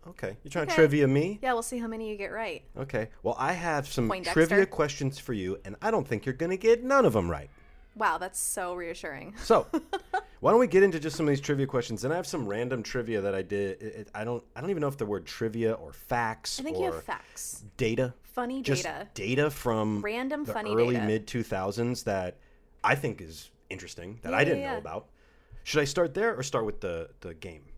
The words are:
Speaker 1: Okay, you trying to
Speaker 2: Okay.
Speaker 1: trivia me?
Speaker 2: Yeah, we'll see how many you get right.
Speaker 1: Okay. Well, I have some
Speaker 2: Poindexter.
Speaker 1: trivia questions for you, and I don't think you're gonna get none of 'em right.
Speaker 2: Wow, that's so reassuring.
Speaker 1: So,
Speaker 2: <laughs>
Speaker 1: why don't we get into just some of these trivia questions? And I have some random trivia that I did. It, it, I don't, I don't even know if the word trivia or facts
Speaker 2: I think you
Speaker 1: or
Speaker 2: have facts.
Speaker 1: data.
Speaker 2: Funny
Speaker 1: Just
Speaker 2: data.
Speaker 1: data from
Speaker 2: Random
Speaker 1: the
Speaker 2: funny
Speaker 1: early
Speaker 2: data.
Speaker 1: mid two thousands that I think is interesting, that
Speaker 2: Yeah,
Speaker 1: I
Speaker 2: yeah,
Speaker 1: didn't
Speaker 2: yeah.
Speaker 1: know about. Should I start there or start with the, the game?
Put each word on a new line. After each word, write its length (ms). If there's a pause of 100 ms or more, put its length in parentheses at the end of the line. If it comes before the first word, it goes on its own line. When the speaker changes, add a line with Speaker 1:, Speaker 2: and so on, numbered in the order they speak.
Speaker 1:
Okay, 360
you 60
trying 160
to 60
Speaker 2:
Okay. 100
Speaker 1:
trivia 260
me? 360
Speaker 2:
Yeah, 100
we'll 80
see 160
how 100
many 220
you 80
get 140
right. 320 (120)
Speaker 1:
Okay. 340 (120)
Well, 160
I 160
have 340
some 200
Speaker 2:
Poindexter. 400
Speaker 1:
trivia 180
questions 540
for 140
you, 300
and 160
I 120
don't 160
think 180
you're 80
gonna 240
get 260
none 220
of 100
'em 140
right. 220 (440)
Speaker 2:
Wow, 220
that's 220
so 360
reassuring. 580 (100)
Speaker 1:
So, 240 (360)
Speaker 2:
<laughs> 360
Speaker 1:
why 120
don't 80
we 80
get 160
into 180
just 160
some 80
of 60
these 100
trivia 260
questions? 380
And 80
I 20
have 120
some 200
random 340
trivia 380
that 160
I 60
did. 400
It, 140
it, 200
I 80
don't, 180 (140)
I 60
don't 80
even 100
know 80
if 80
the 120
word 180
trivia 480
or 180
facts 680
Speaker 2:
I 20
think 140
you 60
Speaker 1:
or 100
Speaker 2:
have 100
facts. 640 (100)
Speaker 1:
data. 380 (100)
Speaker 2:
Funny 380
Speaker 1:
Just 220
Speaker 2:
data. 320
Speaker 1:
data 340
from 520
Speaker 2:
Random 440
Speaker 1:
the 80
Speaker 2:
funny 200
Speaker 1:
early 220
Speaker 2:
data. 120
Speaker 1:
mid 200
two 160
thousands 600
that 340 (480)
I 100
think 240
is 300 (200)
interesting, 520
that 100
Speaker 2:
Yeah, 60
Speaker 1:
I 40
Speaker 2:
yeah, 40
Speaker 1:
didn't 160
Speaker 2:
yeah. 120
Speaker 1:
know 40
about. 300 (560)
Should 180
I 40
start 280
there 240
or 60
start 220
with 140
the, 300 (100)
the 140
game? 300 (140)